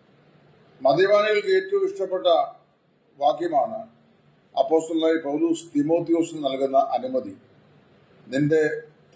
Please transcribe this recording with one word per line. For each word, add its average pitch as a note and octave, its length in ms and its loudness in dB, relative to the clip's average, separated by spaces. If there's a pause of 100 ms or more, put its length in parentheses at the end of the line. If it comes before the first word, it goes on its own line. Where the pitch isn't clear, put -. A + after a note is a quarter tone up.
(840)
മദ്യപാനികൾക്ക് G3 680 2
ഏറ്റവും F#3+ 440 0
ഇഷ്ടപ്പെട്ട F3+ 340 -4 (920)
വാക്യമാണ് C#3+ 760 -2 (640)
അപ്പോസ്തലനായ D#3+ 580 2
പൗലോസ് D#3 480 -2 (120)
തിമോത്തിയോസിന് D#3+ 680 0
നൽകുന്ന C3+ 340 0
അനുമതി. C3 580 -2 (920)
"നിന്റെ D3+ 540 0 (340)